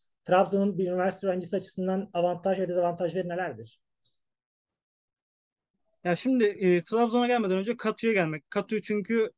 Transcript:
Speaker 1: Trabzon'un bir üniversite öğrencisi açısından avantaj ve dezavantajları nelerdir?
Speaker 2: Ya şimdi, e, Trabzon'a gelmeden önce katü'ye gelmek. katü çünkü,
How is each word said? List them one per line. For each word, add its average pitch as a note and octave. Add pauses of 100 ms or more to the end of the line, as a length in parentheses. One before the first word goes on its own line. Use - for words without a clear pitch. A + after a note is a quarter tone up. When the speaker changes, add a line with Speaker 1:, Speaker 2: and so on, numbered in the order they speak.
(240)
Speaker 1:
Trabzon'un F#3+
bir F#3+
üniversite F3+
öğrencisi F3+
açısından F#3+
avantaj F3
ve F#3
dezavantajları F3
nelerdir? D#3+ (2250)
Speaker 2:
Ya F3
şimdi, B3+
e, F3+
Trabzon'a A#3
gelmeden A3
önce A3
katü'ye A3+
gelmek. D#3+
katü G3+
çünkü, G#3+